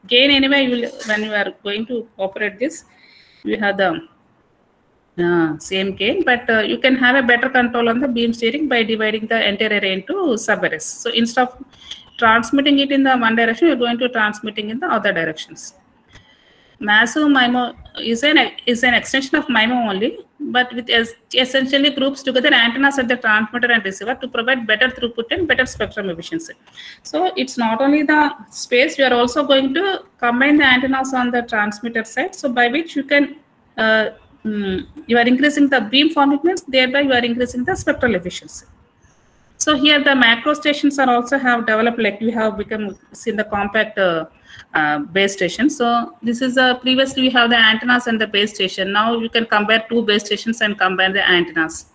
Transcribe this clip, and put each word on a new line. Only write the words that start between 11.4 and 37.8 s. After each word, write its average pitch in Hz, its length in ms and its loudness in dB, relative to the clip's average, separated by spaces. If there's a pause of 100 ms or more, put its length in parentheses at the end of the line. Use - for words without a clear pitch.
of - 160 -20 (520)
transmitting 269 600 2
it 277 140 0
in 277 100 2
the 262 140 4
one 226 180 2
direction, 226 320 2
you're 294 80 4
going 240 240 -2
to 247 80 -2
transmitting 214 600 -4
in 226 100 -8
the 349 80 -6
other 208 240 0
directions. 160 640 -6 (1120)
Massive 233 480 4
mimo 247 260 2 (500)
is 233 180 -2
an, 311 80 4 (280)
is 240 180 0
an 247 100 2
extension 269 460 -2
of - 60 -4 (120)
mimo 233 200 2 (120)
only, 202 200 -2 (460)
but 247 220 0
with 240 120 -10
es-, 233 240 0 (200)
essentially 269 640 2
groups 269 300 -2
together 262 260 2
antennas 262 460 2
at 247 80 0
the 247 80 2 (100)
transmitter 226 460 0
and 220 140 2
receiver 202 300 -6
to 254 120 -10
provide 233 440 -2
better 247 180 2
throughput 233 420 -6
and 349 160 -2
better 254 180 2
spectrum 202 440 -6
efficiency. 175 440 -8 (500)
So 359 340 -2
it's 262 200 -4
not 226 220 0
only 294 240 4
the 302 180 2 (300)
space, 269 460 0
you 269 80 4
are 247 80 2
also 247 400 0
going 269 220 2
to 381 280 -2 (140)
combine 254 400 2
the 294 80 6
antennas 262 480 2
on 247 180 0
the 240 120 0
transmitter 220 600 -4
side, 285 320 -6
so 269 240 -4
by 240 80 4
which 294 300 -4
you 269 80 -4
can, 285 320 0 (400)
uh, 220 280 2 (380)
mm, 202 420 -4 (220)
you 233 100 2
are 240 160 4
increasing 285 360 2
the 262 120 2 (140)
beam 302 140 4
forming, 285 340 2
means 349 200 0
thereby 262 440 0
you 262 60 2
are 240 180 2
increasing 247 320 -4
the 359 140 -2
spectral 190 380 0